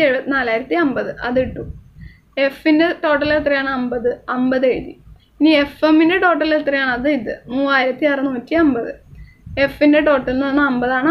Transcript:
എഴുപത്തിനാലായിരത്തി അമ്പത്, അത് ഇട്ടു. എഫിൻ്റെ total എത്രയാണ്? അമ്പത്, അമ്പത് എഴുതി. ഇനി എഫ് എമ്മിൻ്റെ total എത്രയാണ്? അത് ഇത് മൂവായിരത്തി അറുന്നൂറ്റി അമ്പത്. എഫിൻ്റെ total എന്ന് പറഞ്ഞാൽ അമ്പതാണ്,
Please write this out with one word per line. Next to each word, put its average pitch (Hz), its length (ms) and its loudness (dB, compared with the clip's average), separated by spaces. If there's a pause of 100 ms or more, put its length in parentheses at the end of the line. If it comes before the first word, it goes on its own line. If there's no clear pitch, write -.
എഴുപത്തിനാലായിരത്തി 254 760 -2
അമ്പത്, 220 260 -2 (180)
അത് 247 180 -4
ഇട്ടു. - 180 -8 (800)
എഫിൻ്റെ 311 420 2 (160)
total 294 320 0
എത്രയാണ്? 277 340 0 (100)
അമ്പത്, 247 280 -4 (280)
അമ്പത് 254 360 0
എഴുതി. - 220 -6 (460)
ഇനി 302 120 4 (120)
എഫ് - 260 -4
എമ്മിൻ്റെ 320 340 4
total 311 340 2
എത്രയാണ്? 277 400 -2
അത് 247 100 -4 (100)
ഇത് - 160 -8 (200)
മൂവായിരത്തി 269 600 0
അറുന്നൂറ്റി 269 500 -4
അമ്പത്. 240 260 0 (760)
എഫിൻ്റെ 294 420 4
total 262 280 2
എന്ന് 269 120 -2
പറഞ്ഞാൽ 285 240 2
അമ്പതാണ്, 254 400 -2